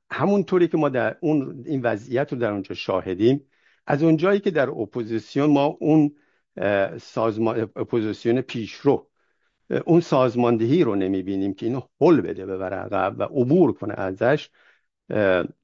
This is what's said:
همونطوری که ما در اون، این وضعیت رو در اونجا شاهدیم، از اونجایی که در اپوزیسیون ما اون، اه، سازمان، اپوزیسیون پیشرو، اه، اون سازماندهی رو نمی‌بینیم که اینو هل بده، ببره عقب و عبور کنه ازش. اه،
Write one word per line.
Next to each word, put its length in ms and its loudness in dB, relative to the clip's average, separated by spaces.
همونطوری 580 0
که 80 -2
ما 120 2
در 320 -2
اون، 460 -2
این 160 -4
وضعیت 500 -2
رو 60 -4
در 120 -2
اونجا 240 -6
شاهدیم، 720 0
از 160 0
اونجایی 380 4
که 100 -2
در 200 0
اپوزیسیون 800 -2
ما 140 4
اون، 520 2
اه، 420 0
سازمان، 600 -2
اپوزیسیون 800 -2
پیشرو، 680 -2
اه، 140 -2
اون 160 4
سازماندهی 840 2
رو 100 0
نمی‌بینیم 600 -2
که 120 -8
اینو 140 -4
هل 200 6
بده، 260 -6
ببره 300 -6
عقب 420 -4
و 40 -4
عبور 500 2
کنه 220 -10
ازش. 560 -2
اه، 340 2